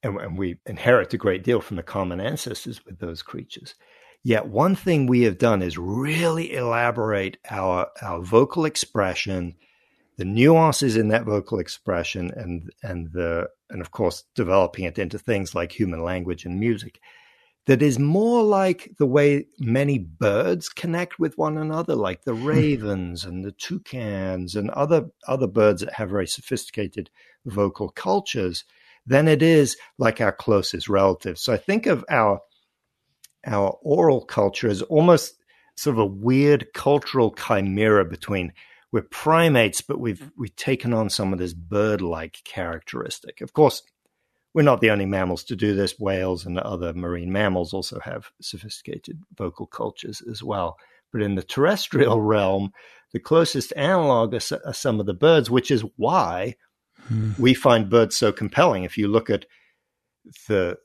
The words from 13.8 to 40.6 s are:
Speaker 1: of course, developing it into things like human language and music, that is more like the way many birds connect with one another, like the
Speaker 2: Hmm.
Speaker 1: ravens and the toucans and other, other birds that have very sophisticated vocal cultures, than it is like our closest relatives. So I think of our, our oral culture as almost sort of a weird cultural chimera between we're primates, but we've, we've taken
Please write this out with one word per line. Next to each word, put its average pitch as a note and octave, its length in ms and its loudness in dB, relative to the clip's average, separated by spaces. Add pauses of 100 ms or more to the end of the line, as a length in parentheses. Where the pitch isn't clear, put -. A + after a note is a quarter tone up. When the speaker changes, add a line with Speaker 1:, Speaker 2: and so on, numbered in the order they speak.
Speaker 1:
of - 80 -14
course, - 340 -2 (100)
developing F#2+ 520 2
it E2+ 120 -8
into G2+ 200 -6
things G2 360 -4
like E2+ 180 -4
human E2+ 300 -4
language F2 440 -6
and F2+ 120 -6
music, A2 420 -4 (680)
that C3+ 160 6
is C#3 160 2
more G#3 440 2
like F#3+ 560 0
the D3 80 4
way C#3+ 400 4 (120)
many C3+ 400 0
birds A2 720 0
connect E3+ 480 -6
with D#3+ 180 -2
one D#3 220 -2
another, D#3 360 -4
like F#2+ 300 -4
the B2 100 -4
Speaker 2:
Hmm. A2+ 120 -6
Speaker 1:
ravens G#2 800 -2
and F#2 180 -8
the G2+ 80 -10
toucans F#2+ 1040 -8
and G#2 140 -4
other, D3+ 380 0 (200)
other C3 180 0
birds G#2 360 4
that - 120 -8
have G#2+ 160 -6
very G2 160 -2
sophisticated - 840 -8 (340)
vocal G2+ 460 -2
cultures, C#3+ 760 -4 (420)
than C#3 220 4
it D3+ 140 6
is D#3 340 6 (220)
like A#2 240 2
our G2+ 100 2
closest G2 560 0
relatives. G2 540 2
So B2+ 100 -2
I G#2 60 0
think A3 280 -2
of D#3 220 0
our, G#2+ 320 2 (1080)
our G2+ 360 0
oral D#3 420 4
culture G#2 440 0
as G2 140 -2
almost E3 520 4 (420)
sort C#3 200 0
of A2+ 40 2
a G#2 60 4
weird C3 640 4
cultural C3+ 580 2
chimera G2+ 760 2
between F2 480 -6 (400)
we're A2 100 0
primates, D3+ 760 2
but - 200 -6
we've, A#2+ 380 -6
we've A2 180 -8
taken B2+ 380 -2